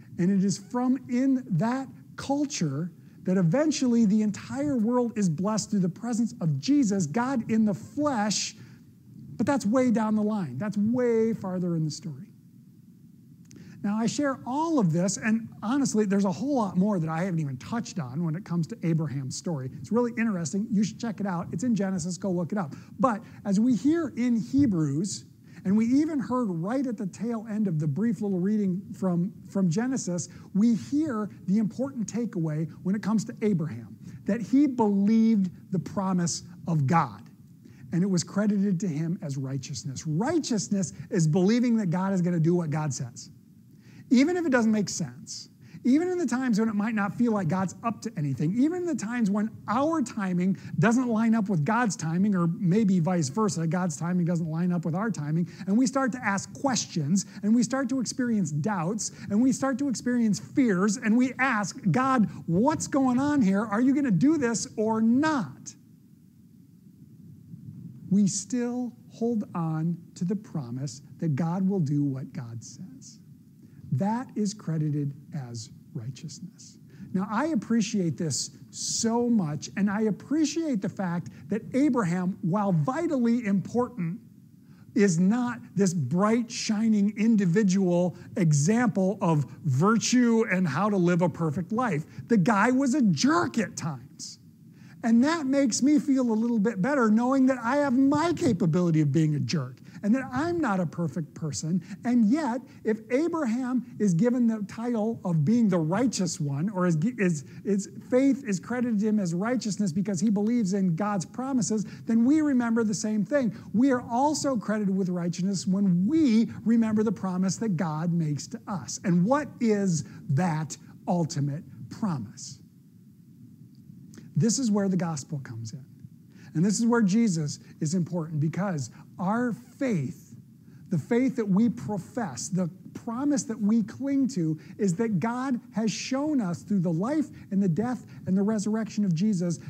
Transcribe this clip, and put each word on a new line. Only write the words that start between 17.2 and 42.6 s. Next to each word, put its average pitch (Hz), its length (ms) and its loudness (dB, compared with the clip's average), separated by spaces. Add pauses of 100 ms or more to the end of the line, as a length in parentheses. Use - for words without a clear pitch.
haven't 170 160 -2
even 139 180 -4
touched - 420 -6
on 135 240 -6
when 156 100 -2
it 196 120 -8
comes 170 220 -2
to 226 140 -10
Abraham's 147 540 -2
story. 135 340 -6 (100)
It's - 120 -8
really 233 260 2
interesting. 202 540 -2
You 202 140 2
should - 140 -8
check 202 200 -6
it 196 80 -2
out. 170 240 -4
It's 208 140 -4
in 240 100 2
Genesis. 185 420 -2
Go 196 140 -4
look 175 220 -2
it 208 40 -2
up. 151 160 -4 (240)
But 226 240 0 (220)
as 196 160 2
we 247 160 4
hear 302 400 2
in 240 220 2
Hebrews, 196 880 0 (400)
and 202 120 4
we 226 80 4
even 294 340 2
heard 240 260 -2
right 196 400 -2
at 233 120 -4
the 202 100 -6
tail 226 420 -6
end 208 180 0
of 160 120 0
the 160 80 0
brief 202 340 0
little 196 180 0
reading 196 420 0 (120)
from, 180 380 0 (160)
from 190 220 0
Genesis, 208 580 -2 (260)
we 226 220 4
hear 220 540 -2 (180)
the 190 100 2
important 233 540 -2
takeaway 165 580 -4 (140)
when 190 120 0
it 214 60 -4
comes 208 240 0
to 247 160 -12
Abraham, 160 560 -2 (280)
that 226 160 0
he 285 260 4
believed 220 840 4 (220)
the 180 80 0
promise 180 640 -2 (240)
of 156 180 2
God, 135 440 0 (640)
and 175 100 2
it 202 60 0
was 175 140 0
credited 202 580 0
to 208 60 -2
him 165 340 -2
as 143 160 -6
righteousness. 135 680 -8
Righteousness 196 880 -2 (160)
is 160 180 4
believing 226 500 4
that 196 120 0
God 185 220 0
is 185 100 0
gonna 175 180 0
do 170 160 4
what 165 140 -2